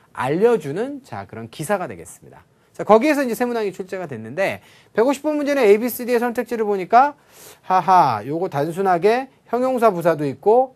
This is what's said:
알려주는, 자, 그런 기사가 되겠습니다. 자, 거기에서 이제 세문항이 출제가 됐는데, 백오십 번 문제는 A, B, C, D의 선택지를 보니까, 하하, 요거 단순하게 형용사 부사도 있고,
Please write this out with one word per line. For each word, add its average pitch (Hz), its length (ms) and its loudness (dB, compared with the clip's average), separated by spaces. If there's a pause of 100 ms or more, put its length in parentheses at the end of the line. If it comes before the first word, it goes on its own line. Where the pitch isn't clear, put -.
(120)
알려주는, 196 920 -2
자, 98 220 -14
그런 113 220 -14
기사가 180 380 -6
되겠습니다. - 580 -18 (280)
자, - 100 -10
거기에서 269 400 4
이제 240 140 -4
세문항이 233 360 -4
출제가 185 360 -12
됐는데, 120 540 -6 (320)
백오십 262 280 0
번 302 140 -2
문제는 285 260 -2
A, 208 160 6
B, 247 100 -4
C, 240 180 -10
D의 247 120 0
선택지를 233 460 -4
보니까, 214 500 2 (480)
하하, 165 640 2
요거 165 220 -4
단순하게 185 800 0 (180)
형용사 240 460 0
부사도 165 340 0
있고, 226 500 0